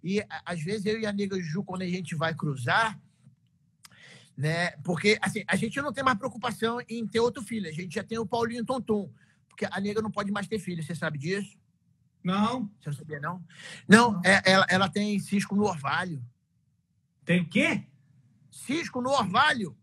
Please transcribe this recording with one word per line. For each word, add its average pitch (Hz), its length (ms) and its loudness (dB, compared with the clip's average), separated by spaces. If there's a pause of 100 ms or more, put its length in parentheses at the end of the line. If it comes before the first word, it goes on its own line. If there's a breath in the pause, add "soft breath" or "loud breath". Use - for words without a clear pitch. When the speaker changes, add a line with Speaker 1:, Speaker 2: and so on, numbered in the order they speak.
Speaker 1:
E, 196 180 0
a-, 160 240 -10
às 170 160 -6
vezes, 190 240 -4
eu 220 140 0
e 220 60 -2
a 208 80 -2
nega 196 280 -2
Ju, 170 220 -4
quando 185 200 -6
a 180 40 -2
gente 175 280 -4
vai 160 180 0
cruzar, 156 680 0 (1400 loud breath)
né? 165 360 0 (120)
Porque, 202 380 4
assim, 190 260 -2
a 185 80 2
gente 226 260 0
não 285 120 -2
tem 269 100 -4
mais 254 140 4
preocupação 233 600 -4 (100)
em 233 160 -6
ter 226 140 0
outro 240 240 0
filho. 196 260 -6
A - 20 -8
gente 165 240 -8
já 202 80 -2
tem 226 140 -6
o 226 80 -2
Paulinho 233 400 -2
Tonton. 208 480 -2 (340 soft breath)
Porque - 220 -6
a 180 100 -4
nega 202 220 -2
não 214 80 -2
pode 202 220 -2
mais 202 160 -2
ter 220 100 -4
filho, 175 240 -6
você 160 140 -6
sabe 156 240 -4
disso? 190 400 -4 (640)
Speaker 2:
Não. 208 460 2 (100)
Speaker 1:
Você 151 100 -10
não 143 80 -4
sabia, 151 220 -10
não? 170 240 -8 (440 loud breath)
Não, 233 260 10
Speaker 2:
Não. 175 100 -2
Speaker 1:
é, 190 220 6
ela, 190 240 8
ela 185 200 4
tem 202 300 0
cisco 202 360 -2
no 208 80 4
orvalho. 160 600 -2 (1000)
Speaker 2:
Tem 175 160 4
o 160 80 -4
quê? 277 340 2 (680)
Speaker 1:
Cisco 277 520 -6
no 254 80 -2
orvalho. 240 720 2